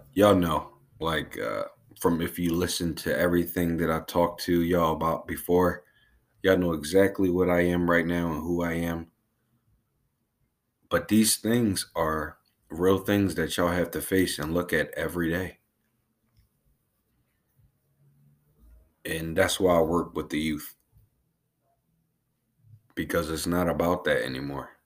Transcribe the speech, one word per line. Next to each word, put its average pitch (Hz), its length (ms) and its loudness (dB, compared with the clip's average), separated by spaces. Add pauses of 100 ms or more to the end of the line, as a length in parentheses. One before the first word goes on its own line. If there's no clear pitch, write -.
(140)
y'all 101 220 6
know, 82 360 0 (280)
like, 78 400 -4
uh, 52 240 -6 (360)
from 85 220 2
if - 160 -6
you 85 160 0
listen 85 420 -2
to 67 220 -4
everything 85 600 0
that 80 140 0
I 80 100 -2
talked 85 420 -2
to 85 200 2
y'all 85 300 2
about 82 340 -4
before, 87 560 0 (600)
y'all 95 140 6
know 87 160 0
exactly 92 560 2
what 90 200 2
I 87 120 2
am 87 280 2
right 85 160 2
now 85 260 -2
and 82 100 -6
who 85 220 -2
I 85 100 -4
am. 82 340 -6 (1800)
But - 180 -2
these 107 300 4
things 110 580 0
are 78 420 -2 (320)
real 92 300 2
things 101 360 2
that 80 220 -2
y'all 90 120 2
have 87 220 0
to 76 100 -4
face 95 380 0
and 76 140 -4
look 85 200 -2
at 76 220 -2
every 82 340 -4
day. 87 280 -4 (3500)
And 82 300 -6
that's 92 240 2
why 90 160 4
I 82 60 6
work 80 340 0
with 78 140 -6
the 76 100 -4
youth. 78 360 -4 (2250)
Because 82 340 -4
it's 80 180 -6
not 87 220 0
about 85 360 0
that 69 180 0
anymore. 67 480 -10 (140)